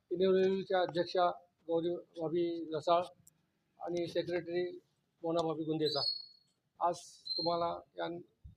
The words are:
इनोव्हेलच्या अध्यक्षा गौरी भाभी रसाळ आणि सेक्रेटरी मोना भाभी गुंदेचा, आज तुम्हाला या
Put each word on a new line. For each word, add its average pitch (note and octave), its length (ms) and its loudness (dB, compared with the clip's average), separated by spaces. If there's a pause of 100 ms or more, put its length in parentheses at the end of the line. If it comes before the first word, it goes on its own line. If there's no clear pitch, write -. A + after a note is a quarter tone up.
(120)
इनोव्हेलच्या F#3 680 4
अध्यक्षा F3 500 2 (360)
गौरी E3 280 0
भाभी E3+ 760 -2
रसाळ E3+ 280 4 (760)
आणि F3 280 -4
सेक्रेटरी F3 720 -2 (440)
मोना E3 240 2
भाभी D#3+ 160 -4
गुंदेचा, D3+ 380 0 (840)
आज F3 80 0 (420)
तुम्हाला E3+ 420 0 (180)
या E3+ 220 -6 (380)